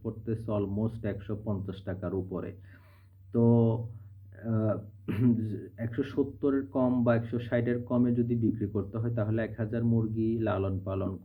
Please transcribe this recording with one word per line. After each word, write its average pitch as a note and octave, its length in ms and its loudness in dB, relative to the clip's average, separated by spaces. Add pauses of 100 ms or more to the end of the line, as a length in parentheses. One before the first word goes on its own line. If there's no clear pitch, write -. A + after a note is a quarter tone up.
পড়তেছে A2 480 -6
almost G#2 560 -2
একশো G2+ 380 -6
পঞ্চাশ F#2+ 380 -4
টাকার F#2 320 -6
উপরে। F#2 380 -4 (800)
তো, A#2+ 100 4 (1040)
আহ, G#2+ 340 0 (280)
<clears throat> G#2+ 720 0
একশো A#2 260 -2
সত্তরের C#3 640 0
কম B2+ 380 2
বা A#2 120 6
একশো A#2 220 -2
ষাটের A#2+ 440 0
কমে B2 320 2
যদি A#2+ 200 2
বিক্রি A2 320 2
করতে G2 320 -2
হয়, A#2 160 -2
তাহলে A2 280 0
এক A2 160 -4
হাজার A#2 260 -2
মুরগি A2+ 540 2
লালন G2 460 0
পালন F#2+ 400 -2